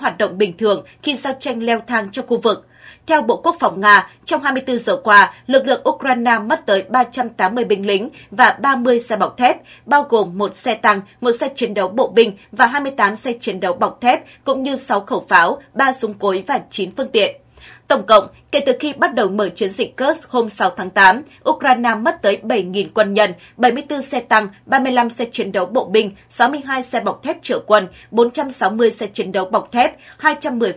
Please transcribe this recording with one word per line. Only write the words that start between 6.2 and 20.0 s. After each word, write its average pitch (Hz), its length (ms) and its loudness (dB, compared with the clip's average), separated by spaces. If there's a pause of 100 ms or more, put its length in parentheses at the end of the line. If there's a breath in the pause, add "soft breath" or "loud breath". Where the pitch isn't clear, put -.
mất 240 280 -4
tới 196 220 2
ba 247 160 2
trăm 247 240 -6
tám 202 260 -2
mươi 240 100 -2
binh 196 220 -2
lính 202 220 -2 (220 loud breath)
và 220 300 4
ba 277 160 0
mươi 240 240 2
xe 233 160 -4
bọc - 200 -2
thép, 247 200 4 (300 loud breath)
bao 285 220 2
gồm 190 300 0
một 196 180 -4
xe 240 180 -4
tăng, 208 260 2 (200 soft breath)
một 240 120 2
xe 269 220 -2
chiến 220 200 -6
đấu 190 140 0
bộ 226 200 0
binh 214 240 4 (200 loud breath)
và 233 140 2
hai 277 140 -2
mươi 277 160 -4
tám 208 200 0
xe 240 240 -6
chiến 190 200 -6
đấu 185 120 0
bọc 196 280 -4
thép, 262 240 2 (200 loud breath)
cũng 269 180 -2
như 269 140 -4
sáu 208 240 -2
khẩu 202 280 -6
pháo, 175 340 2 (120)
ba 262 180 2
súng 220 220 -6
cối 196 320 -2
và 185 140 -2 (100)
chín 185 260 -6
phương - 120 -4
tiện. 196 280 0 (520 loud breath)
Tổng - 180 2
cộng, 208 200 6 (260 soft breath)
kể 285 80 2
từ 277 200 2
khi 294 120 -4
bắt - 220 -2
đầu 220 140 2
mở 202 200 -2
chiến 196 220 -6
dịch - 260 -6
Kursk 294 320 -2